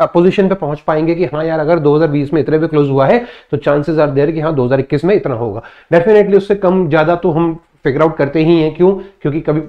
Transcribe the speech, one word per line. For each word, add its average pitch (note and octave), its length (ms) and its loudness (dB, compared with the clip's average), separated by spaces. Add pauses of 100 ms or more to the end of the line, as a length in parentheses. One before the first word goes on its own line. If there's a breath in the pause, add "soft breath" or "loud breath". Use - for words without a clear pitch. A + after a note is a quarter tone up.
position F#3 460 2
पे F#3+ 60 0
पहुंच D3+ 240 -6
पाएंगे D#3+ 360 -2
कि F3 100 -2
हाँ D#3 200 -6
यार, D#3+ 140 -2
अगर E3 200 0
दो D3 160 2
हज़ार D#3+ 140 2
बीस C#3+ 240 -2
में D#3 80 2
इतने D3 180 0
पे D#3+ 80 -2
close D3 220 0
हुआ C3+ 180 2
है A#3+ 180 2 (260 loud breath)
तो C#3+ 60 -4
chances D3 400 -2
are D3 140 0
there C#3+ 200 0
कि D#3+ 80 -4
हाँ, D#3 160 -2
दो B2+ 100 0
हज़ार C3+ 140 0
इक्कीस C#3+ 260 -4
में G3+ 100 2
इतना C3+ 200 -2
होगा। A2+ 260 -6 (320 loud breath)
Definitely G3+ 440 4
उससे G3 180 0
कम F#3 340 0
ज्यादा D#3+ 260 2
तो F3 160 -2
हम E3 280 -2 (260)
figure D3 160 0
out D#3+ 160 2
करते C#3+ 220 -2
ही E3 200 4
हैं। D#3 160 0
क्यों? F3+ 160 4 (300 loud breath)
क्योंकि D3+ 200 -2
कभी D#3 280 -2